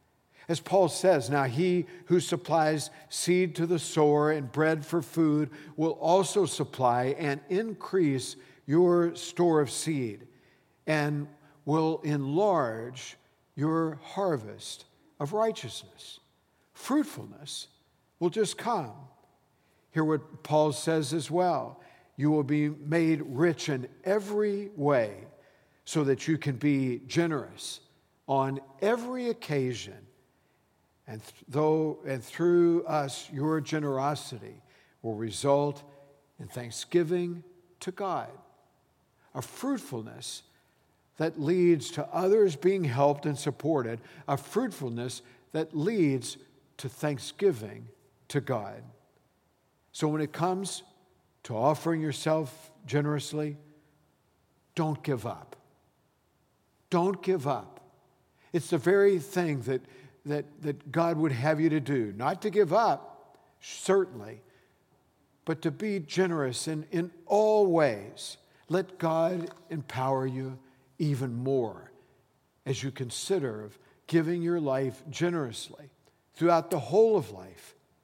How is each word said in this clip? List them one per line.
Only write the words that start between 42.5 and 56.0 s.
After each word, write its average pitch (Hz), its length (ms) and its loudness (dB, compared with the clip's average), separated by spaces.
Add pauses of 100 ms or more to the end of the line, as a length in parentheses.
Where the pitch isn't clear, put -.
being 185 280 2
helped 143 420 4
and 147 120 -2
supported, 127 640 -2 (260)
a 143 100 0
fruitfulness 127 840 -4 (300)
that 156 240 -4
leads 151 600 0 (400)
to 135 100 -10
thanksgiving 117 1000 -2 (400)
to 143 140 0
God. 110 420 -6 (1080)
So 156 160 0
when 156 120 0
it 151 120 -4
comes 185 500 -2 (640)
to 117 100 -8
offering 156 460 2
yourself 156 720 -4 (140)
generously, 147 720 -2 (1200)
don't 156 280 -2
give 120 240 -4
up. - 280 -12 (1400)